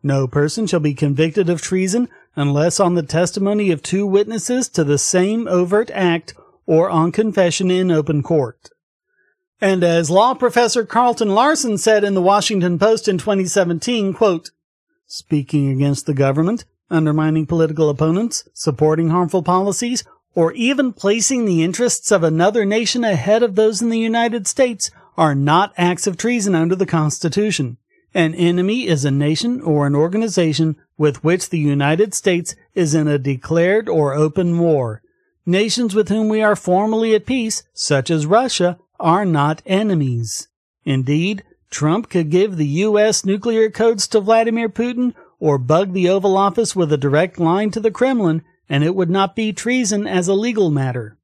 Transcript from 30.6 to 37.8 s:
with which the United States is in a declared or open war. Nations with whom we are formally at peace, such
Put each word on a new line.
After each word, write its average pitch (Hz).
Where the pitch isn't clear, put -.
with 151
which 175
the 175
United 151
States 175
is 160
in 156
a 147
declared 170
or 151
open 170
war. 135
Nations 208
with 214
whom 214
we 214
are 208
formally 220
at 208
peace, 240
such -